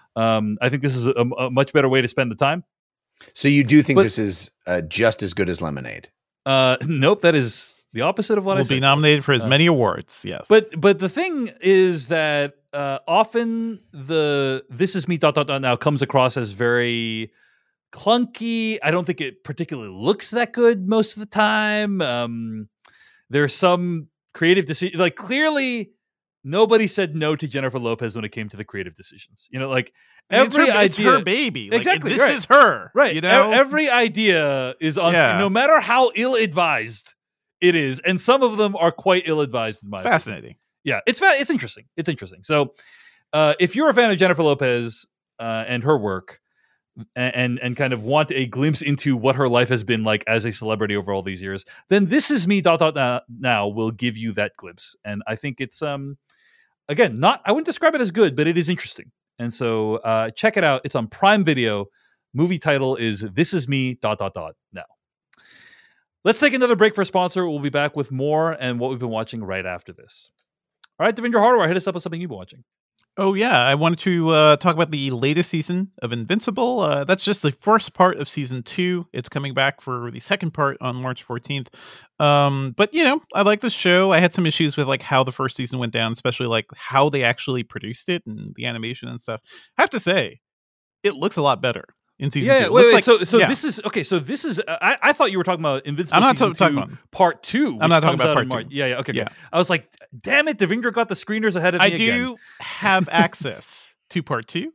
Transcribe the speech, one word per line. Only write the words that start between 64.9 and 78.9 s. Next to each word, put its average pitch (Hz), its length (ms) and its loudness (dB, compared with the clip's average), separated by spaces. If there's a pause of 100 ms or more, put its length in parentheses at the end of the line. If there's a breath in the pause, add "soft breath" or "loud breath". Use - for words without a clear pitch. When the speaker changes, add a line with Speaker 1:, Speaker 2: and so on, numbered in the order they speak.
Speaker 1:
Let's 226 160 2
take 277 140 4
another 247 220 2
break 214 180 4
for 202 80 -2
a 180 40 0
sponsor. 180 420 -2
We'll 147 100 -6
be 143 100 -6
back 143 280 -2
with 139 140 -6
more 151 420 -2
and 123 260 -6
what 127 120 -4
we've 131 80 -8
been 120 120 -8
watching 110 340 -8
right 95 220 -8
after 90 260 -12
this. - 380 -20 (680)
All 160 80 -2
right, 220 80 2
Devindra 240 260 -4
Hardawar, 220 260 4
hit 175 100 0
us 185 100 -4
up 185 80 -4
with 175 80 -8
something 165 180 -10
you've 175 100 -10
been 104 80 -12
watching. 123 260 -20 (520)
Speaker 3:
Oh, 196 180 2
yeah. 202 260 2
I 135 160 4
wanted 165 240 0
to, 170 300 0
uh, 151 260 8
talk 170 180 0
about 156 160 0
the 139 200 -4
latest 143 400 0
season 180 400 -4 (120)
of 117 100 -6
Invincible. 220 680 -2
Uh, 143 240 0
that's 190 200 0
just - 180 -2
the 143 100 0
first - 420 0
part 180 240 2
of 143 100 -6
season 127 340 -8
two. 180 500 -4